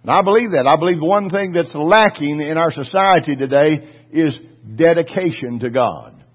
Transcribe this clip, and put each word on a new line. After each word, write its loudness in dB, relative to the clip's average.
And -4
I 4
believe 2
that. 0
I 6
believe -2
one 0
thing -4
that's -2
lacking 0
in -4
our 0
society 0
today 0
is -2
dedication 0
to -6
God -4